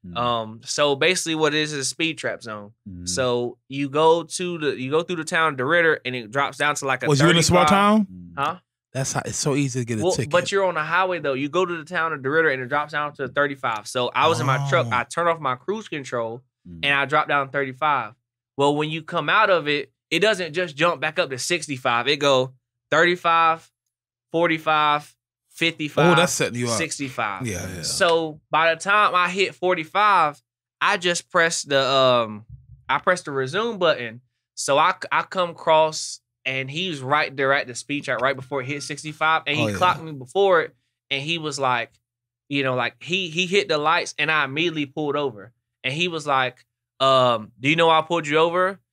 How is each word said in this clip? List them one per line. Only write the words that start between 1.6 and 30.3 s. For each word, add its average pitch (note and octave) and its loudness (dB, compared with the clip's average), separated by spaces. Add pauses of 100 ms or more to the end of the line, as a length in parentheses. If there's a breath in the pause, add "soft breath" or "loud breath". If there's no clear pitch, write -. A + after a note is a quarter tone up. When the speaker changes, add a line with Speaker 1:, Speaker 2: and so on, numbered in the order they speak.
Speaker 2:
is C#3+ -6
a C3 -6
speed D#3+ -4
trap A2 -8
zone. G#2+ -14 (160)
Speaker 1:
Mm. F2 -12
Speaker 2:
So B2 -2 (100)
you C#3 -6
go D#3+ 4
to F3 -6
the, D3 0 (100)
you C3 -6
go D#3+ 0
through F3 -6
the D#3+ -6
town D#3+ 0
of C3 -8
DeRidder, D#3+ 2
and B2+ -4
it A2 -10
drops C3+ -2
down C#3+ 0
to, C#3+ -8
like, C3 -2
a B2+ 0
Speaker 3:
Was C#3+ 4
you D#3+ 6
in E3+ 4
a E3 4
small F3 4
Speaker 2:
thirty-five. D3+ 4
Speaker 3:
town? G3+ 4
Speaker 1:
Mm. F3+ -18
Speaker 2:
Huh? D3+ -2 (380)
Speaker 3:
That's C3 -4
how, C#3+ -2
it's A2 -8
so C#3+ 0
easy C3+ -2
to A#2+ -2
get A2+ -4
a G#2 -2
Speaker 2:
Well, F#3 2
Speaker 3:
ticket. D3 -2
Speaker 2:
but F3 2
you're G3 0
on F3+ -2
the D#3 -2
highway F3+ 0
though. C#3+ -4
You C3+ -4
go F3+ 0
to F3 -8
the D3+ -12
town E3 -4
of D3 -8
DeRidder, D3 2
and C3 -4
it B2+ -8
drops D3 -2
down D3 -4
to C3 -6
thirty-five. C3+ -2
So B2 -2
I C#3+ 4
was E3 2
in C3 -2
my C3+ 0
truck. D#3+ 2
Speaker 3:
Oh. A#2+ -2
Speaker 2:
I A#2+ 0
turned E3+ -2
off E3 0
my C3 -2
cruise G#3 -8
control, B2+ -6 (240)
Speaker 1:
Mm. F2 -16
Speaker 2:
and C#3+ 2
I C#3 2
dropped D3 0
down C#3 0
thirty-five. C3+ -2 (440)
Well, C#3+ 4
when D3+ -2
you D#3+ -6
come D#3 -4
out G3+ 4
of D#3 2
it, D3 -2 (160)
it D#3+ 0
doesn't F#3 0
just E3+ -4
jump E3 2
back D#3 -4
up D#3+ 0
to B2+ -8
sixty-five. C3 -2
It D3+ 2
go C3 2 (360)
thirty-five, E3 2 (600)
forty-five, D#3 0 (340)
fifty-five, E3 0
Speaker 3:
Oh, E3 6
that's F3 2
setting A#2 -2
you B2 -2
up. A#2 0
Speaker 2:
sixty-five. B2 -6
Speaker 3:
Yeah, F#2 -6
yeah. E2+ -12
Speaker 2:
So E3 0 (100)
by D#3+ 2
the D#3+ -6
time G3+ 2
I F3+ 2
hit F#3+ -2
forty-five, F3+ 2 (400)